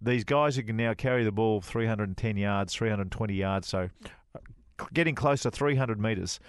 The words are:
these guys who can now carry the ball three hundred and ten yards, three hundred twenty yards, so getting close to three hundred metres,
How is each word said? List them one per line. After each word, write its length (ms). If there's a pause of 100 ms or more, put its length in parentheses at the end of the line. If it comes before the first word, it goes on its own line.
these 240
guys 320
who 60
can 120
now 180
carry 300
the 80
ball 300
three 260
hundred 220
and 80
ten 180
yards, 400
three 140
hundred 200
twenty 260
yards, 340
so 200 (1040)
getting 220
close 280
to 80
three 240
hundred 260
metres, 480